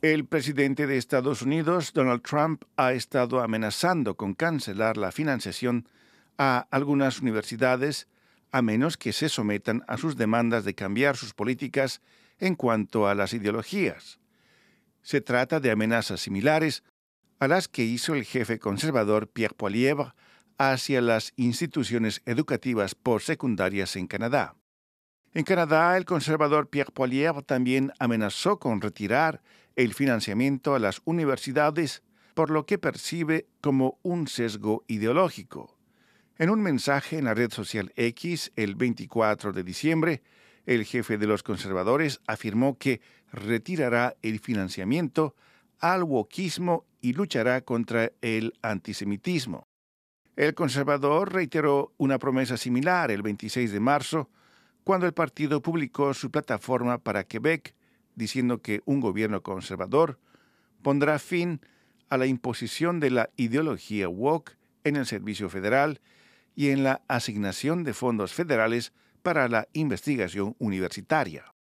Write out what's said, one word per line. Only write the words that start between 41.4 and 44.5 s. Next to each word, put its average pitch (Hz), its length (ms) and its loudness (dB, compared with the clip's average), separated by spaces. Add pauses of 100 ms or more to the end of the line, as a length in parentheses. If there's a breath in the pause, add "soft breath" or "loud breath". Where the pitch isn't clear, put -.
conservadores 107 840 -2
afirmó 117 500 -2
que 131 240 -2 (300 soft breath)
retirará 120 920 -2
el 113 180 -4
financiamiento 120 960 -2 (420 soft breath)